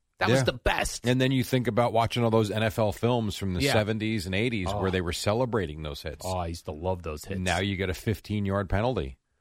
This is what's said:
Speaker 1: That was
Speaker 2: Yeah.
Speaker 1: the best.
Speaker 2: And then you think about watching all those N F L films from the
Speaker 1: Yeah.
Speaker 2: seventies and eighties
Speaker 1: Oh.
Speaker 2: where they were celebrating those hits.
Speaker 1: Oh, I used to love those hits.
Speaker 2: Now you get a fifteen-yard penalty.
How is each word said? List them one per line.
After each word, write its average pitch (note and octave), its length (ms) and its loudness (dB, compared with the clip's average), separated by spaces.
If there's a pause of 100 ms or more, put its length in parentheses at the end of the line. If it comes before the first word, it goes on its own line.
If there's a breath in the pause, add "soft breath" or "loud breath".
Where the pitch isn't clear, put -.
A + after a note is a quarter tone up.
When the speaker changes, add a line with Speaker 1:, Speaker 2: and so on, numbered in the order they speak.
(180)
Speaker 1:
That F#2 120 2
was C3 100 6
Speaker 2:
Yeah. C3 40 2
Speaker 1:
the B2 100 2
best. - 520 -2
Speaker 2:
And B2+ 140 4
then C3 100 4
you C3 140 2
think B2 240 0
about A#2 240 2
watching A#2 320 2
all A2+ 60 4
those A2 200 4
N G#2+ 120 0
F A2+ 160 0
L G#2+ 140 2
films A2+ 440 0
from G2 180 -4
the F#2 80 0
Speaker 1:
Yeah. C#3 120 2
Speaker 2:
seventies A2 520 0
and F#2 80 -4
eighties G#2+ 360 0
Speaker 1:
Oh. G2+ 100 -4
Speaker 2:
where F#2+ 100 0
they F#2 120 2
were E2+ 100 -2
celebrating G#2 680 -2
those D2 200 -8
hits. D2 220 -10
Speaker 1:
Oh, F#2 140 -2
I F2 80 -4
used E2+ 200 -8
to F2+ 60 -6
love F2 300 -4
those D#2 220 -8
hits. F#2+ 160 -6
Speaker 2:
Now F2 180 0
you G2 180 0
get F#2 140 -2
a F2 40 -2
fifteen-yard G2+ 760 -2
penalty. G2 480 -2 (220)